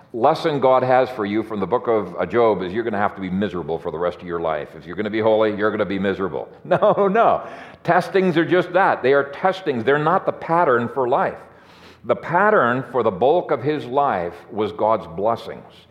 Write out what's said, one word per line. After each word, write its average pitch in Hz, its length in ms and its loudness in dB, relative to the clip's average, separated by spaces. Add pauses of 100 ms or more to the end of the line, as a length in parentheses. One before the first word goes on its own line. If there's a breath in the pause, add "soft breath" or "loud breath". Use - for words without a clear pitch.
(140)
lesson 147 460 0
God 131 240 4
has 127 260 4
for 104 160 -6
you 104 160 -2
from 107 180 -8
the 95 60 -2
book 120 220 -2
of, 104 280 0
uh, 90 120 -2
Job 107 340 2
is 90 100 -6
you're 110 120 -4
gonna 107 160 -4
have 101 160 0
to 98 60 -12
be 92 100 -6
miserable 87 480 -4
for 87 100 -8
the 78 80 -6
rest 85 240 -2
of 90 60 -14
your 85 120 -4
life. 78 360 -4
If 80 100 -18
you're 85 100 -12
gonna 104 140 -4
be 107 120 -2
holy, 107 340 4
you're 104 160 0
gonna 107 160 -2
be 98 100 -4
miserable. 92 500 -4 (100)
<laughs> - 60 -20
No, 196 440 2
no. 190 420 2 (340 loud breath)
Testings 175 540 2
are 165 80 2
just 175 280 2
that. 175 280 2
They 131 120 4
are 143 180 4
testings. 156 520 -2
They're 139 140 4
not 165 300 0
the 143 60 -2
pattern 147 540 0
for 120 220 -2
life. 151 300 -2 (640 loud breath)
The 117 120 0
pattern 156 760 2
for 127 100 2
the 110 80 2
bulk 127 400 2
of 139 140 -2
his 139 240 -4
life 120 480 0 (160)
was 104 200 -2
God's 107 360 0
blessings. 95 680 -6 (180)